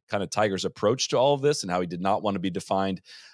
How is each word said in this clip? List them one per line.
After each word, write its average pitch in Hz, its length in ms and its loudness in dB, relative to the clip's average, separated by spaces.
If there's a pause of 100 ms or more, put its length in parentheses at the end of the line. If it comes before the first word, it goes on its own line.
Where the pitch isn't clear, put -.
kind 104 120 -2
of 87 80 -4
Tiger's 98 360 0
approach 104 420 0
to 139 100 -2
all 139 160 4
of 139 80 -2
this 147 220 0
and 90 80 -6
how 90 80 2
he 90 80 -2
did 87 140 -6
not 95 200 2
want 101 140 0
to 95 40 -2
be 92 100 -2
defined, 95 520 -2 (320)